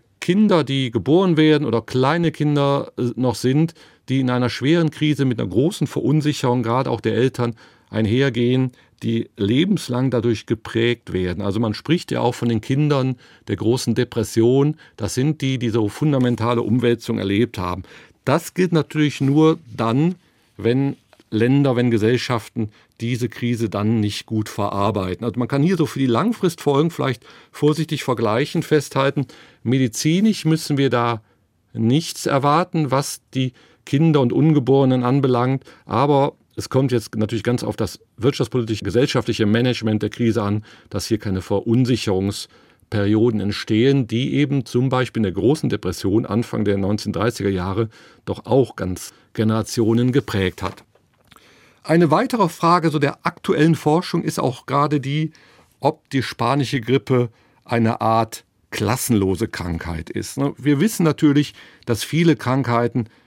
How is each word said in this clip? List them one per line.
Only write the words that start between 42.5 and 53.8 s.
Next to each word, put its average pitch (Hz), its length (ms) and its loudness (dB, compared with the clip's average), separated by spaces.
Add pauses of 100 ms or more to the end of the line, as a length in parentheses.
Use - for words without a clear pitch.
entstehen, 113 640 0
die 123 280 -2
eben 139 300 0
zum 127 220 0
Beispiel 127 320 -2
in 110 40 2
der 95 100 0
großen 98 360 0
Depression 98 560 -2
Anfang 113 380 -2
der 98 140 0
neunzehnhundertdreißiger 104 720 -2
Jahre 95 400 -2 (340)
doch - 220 -8
auch 123 320 2
ganz 92 340 -8 (220)
Generationen 113 800 0
geprägt 95 500 -2
hat. - 220 -8 (1000)
Eine 165 220 4
weitere 196 400 2
Frage 165 400 0
so 156 80 -2
der 143 300 -2
aktuellen 165 480 2
Forschung 170 480 -2